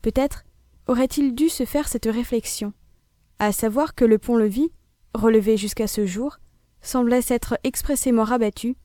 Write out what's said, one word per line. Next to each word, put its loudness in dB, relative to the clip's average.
Peut-être -2
aurait-il 0
dû 2
se -4
faire -2
cette -6
réflexion, -4
à 0
savoir -2
que 4
le 6
pont-levis, 0
relevé 4
jusqu'à -4
ce -2
jour, -6
semblait 2
s'être -2
expressément 0
rabattu -2